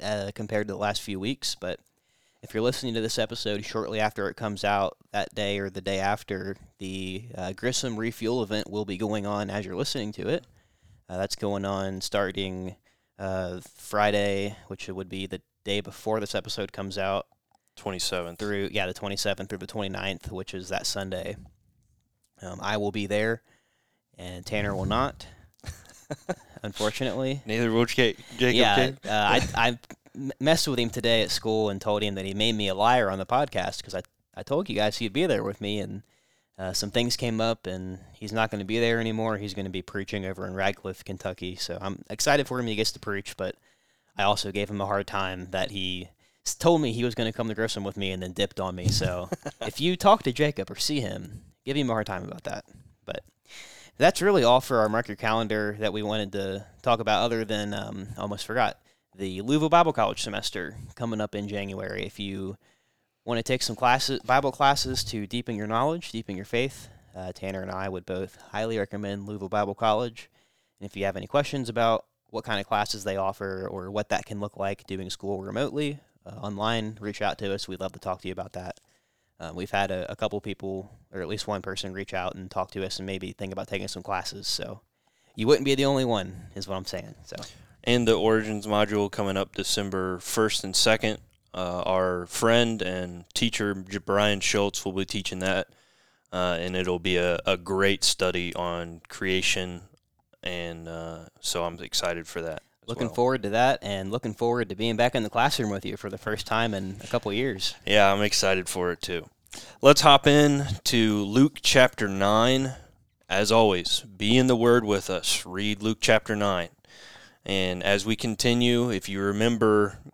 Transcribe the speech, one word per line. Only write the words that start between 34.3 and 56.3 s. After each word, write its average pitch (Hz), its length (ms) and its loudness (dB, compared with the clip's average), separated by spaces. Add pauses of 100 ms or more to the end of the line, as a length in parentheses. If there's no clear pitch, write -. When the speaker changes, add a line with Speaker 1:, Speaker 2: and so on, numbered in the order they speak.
Speaker 1:
I 92 100 -14
told 160 260 -2
you 117 60 -6
guys 104 220 2
he'd 110 160 -4
be 156 120 2
there 127 180 2
with 98 180 -6
me, 104 180 -2
and, 98 240 -8 (540)
uh, 92 140 -6
some 101 200 -4
things 120 260 0
came 113 240 -2
up, 113 260 0
and 92 320 -8 (140)
he's 104 180 -12
not 110 180 2
gonna 101 160 -4
be 107 140 0
there 117 200 2
anymore. 110 380 -2
He's 101 160 -8
gonna 98 160 -6
be 92 120 -6
preaching 98 440 -6
over 95 220 -6
in 92 60 -8
Radcliffe, 95 500 -4
Kentucky. 90 520 -8
So 87 260 -6
I'm 98 280 -8
excited 139 380 2
for 127 120 -6
him 120 80 -4
he 110 80 -4
gets 110 180 0
to - 60 -18
preach, 98 360 -8
but 92 200 -6 (640)
I 101 60 0
also 101 280 2
gave 101 180 -2
him 104 100 -4
a 98 60 -2
hard 101 220 -2
time 92 440 -4
that 95 200 -2
he 92 380 -6 (360)
s-, - 100 -4
told 165 260 4
me 123 120 0
he 120 100 -2
was 120 120 -2
gonna 113 180 -2
come 113 160 -4
to 107 60 -6
Grissom 107 280 -2
with 98 140 -4
me 98 140 -2
and 92 120 -4
then 92 80 -6
dipped 95 300 -2
on 92 140 -4
me. 92 120 -4
So 92 420 -2 (160)
Speaker 2:
<laughs> - 160 -12
Speaker 1:
if 113 200 -6
you 175 160 2
talk 208 260 6
to 135 80 2
Jacob 147 400 0
or - 60 -12
see 147 240 0
him, 101 420 -8 (220)
give 135 100 -4
him 139 140 2
a 113 40 2
hard 107 140 0
time 92 160 -6
about - 220 -12
that. - 180 -6 (420)
But - 200 -8 (720)
that's 156 240 4
really 185 240 6
all 127 160 8
for 127 160 0
our 107 100 6
mark 110 220 0
your 104 80 -8
calendar 107 600 0
that 107 120 0
we 104 120 -4
wanted 104 300 -2